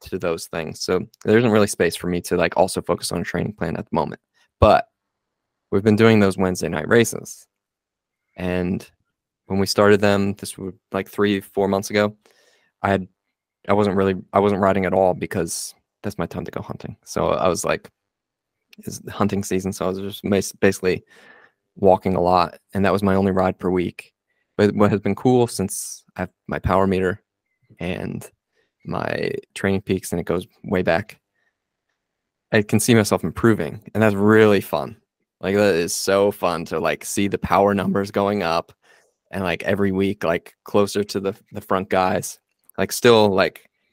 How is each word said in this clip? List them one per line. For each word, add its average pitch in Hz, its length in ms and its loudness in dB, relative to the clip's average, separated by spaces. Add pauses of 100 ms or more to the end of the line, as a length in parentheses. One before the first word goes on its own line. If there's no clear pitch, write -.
to - 160 -10
those 85 280 -4
things. - 360 -10
So 92 240 -2 (180)
there 107 140 6
isn't 123 120 4
really 104 160 4
space 87 300 -2
for 90 120 -6
me 87 140 -2
to, - 140 -4
like, 85 220 0
also 95 240 0
focus - 300 -4
on 87 100 -4
a - 20 -10
training - 300 -6
plan - 240 -6
at - 100 -12
the - 60 -8
moment. - 260 -4 (400)
But 107 280 6 (840)
we've 101 120 0
been 107 140 4
doing 110 240 6
those 95 160 2
Wednesday 92 320 -2
night 78 180 -4
races. - 600 0 (920)
And 90 520 -4 (580)
when 95 120 -2
we 98 80 0
started 104 360 4
them, 101 320 2
this - 240 -16
was, 95 160 -12 (180)
like, 98 160 -6
three, 101 320 0
four 98 260 -2
months 98 220 -2
ago, 104 260 0 (680)
I 101 80 0
had, 95 180 0 (600)
I 101 40 0
wasn't 101 240 2
really, 98 200 2 (180)
I 95 60 4
wasn't 101 200 2
riding 95 240 2
at 90 80 -2
all 92 220 2
because 82 600 -6 (280)
that's 104 160 -8
my 85 80 -4
time - 180 -10
to - 60 -12
go - 100 -10
hunting. - 440 -14
So 82 240 -2
I 87 200 0
was, 82 160 -2
like, - 240 -4 (920)
it's - 300 -14
hunting 101 360 -2
season. 95 280 -4
So 87 140 -8
I - 20 -2
was 95 100 -6
just 98 260 -12
bas-, 95 280 -2
basically 95 520 0 (720)
walking 95 400 2
a 78 40 0
lot, 87 380 2 (160)
and 98 100 0
that 92 80 2
was 101 120 0
my 95 100 2
only 98 160 2
ride 92 260 0
per 90 140 -4
week. 90 420 -6 (440)
But 104 180 2
what 104 160 4
has 104 100 0
been 101 140 -2
cool 123 320 2
since - 580 -8 (120)
I 95 60 -8
have 92 80 -8 (180)
my - 100 -6
power 95 300 2
meter 95 340 -2 (560)
and - 500 -8 (560)
my - 460 -4 (240)
Training 98 280 -2
Peaks, - 300 -4
and 87 80 -2
it - 40 -8
goes 87 220 -4 (180)
way 92 180 -2
back, 90 380 -2 (1300)
I 110 100 2
can 107 180 0
see 120 140 2
myself 101 280 2
improving, 95 580 -2 (140)
and 107 80 0
that's 104 140 2
really 104 440 6
fun. 73 360 -6 (440)
Like, 92 140 -2
that 101 220 2
is 85 180 -2
so 98 380 0
fun 87 340 -4
to, 80 140 -6
like, 78 240 -4
see 101 240 -2
the - 100 -4
power 101 360 2
numbers 98 360 -2
going 101 320 0
up, 82 300 -2 (580)
and, 95 140 -6
like, 85 180 -4
every 98 300 0
week, 95 320 -2
like, 85 300 -2 (100)
closer 101 400 0
to 101 160 -8
the, 98 140 -4 (180)
the 104 80 -12
front 95 300 -2
guys. 92 500 -2 (360)
Like, 95 140 -2
still, 110 380 6
like, 92 420 -2 (220)